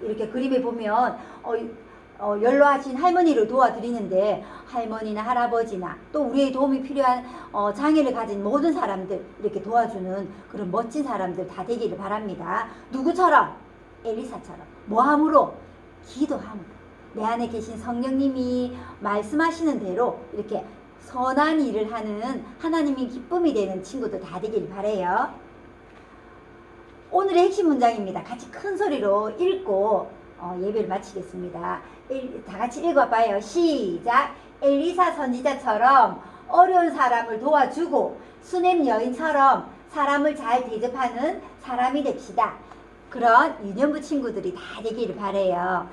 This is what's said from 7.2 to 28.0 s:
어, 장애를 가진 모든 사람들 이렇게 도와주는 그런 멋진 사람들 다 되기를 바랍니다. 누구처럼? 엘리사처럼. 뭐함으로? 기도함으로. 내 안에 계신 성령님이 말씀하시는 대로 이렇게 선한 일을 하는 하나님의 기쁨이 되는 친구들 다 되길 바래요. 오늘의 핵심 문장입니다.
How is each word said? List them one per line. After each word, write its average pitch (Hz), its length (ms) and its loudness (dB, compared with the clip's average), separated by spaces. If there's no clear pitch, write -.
어, 202 200 0
장애를 285 400 4
가진 208 300 -4
모든 285 300 2
사람들 190 500 -4
이렇게 202 200 -4
도와주는 202 680 -2
그런 196 180 -6
멋진 233 340 -2
사람들 185 440 -4
다 - 180 -10
되기를 220 320 -4
바랍니다. 196 680 -6
누구처럼? 302 640 2
엘리사처럼. 226 580 -8
뭐함으로? 294 680 4
기도함으로. 220 720 -6
내 214 100 -6
안에 233 240 0
계신 226 300 -8
성령님이 247 1000 -2
말씀하시는 294 800 0
대로 202 400 -2
이렇게 208 320 -6
선한 285 640 0
일을 214 300 -2
하는 220 520 -6
하나님의 285 480 0
기쁨이 339 460 0
되는 190 280 -2
친구들 202 380 -8
다 180 200 -10
되길 208 300 -4
바래요. 202 640 -2
오늘의 359 340 4
핵심 381 220 2
문장입니다. 220 560 0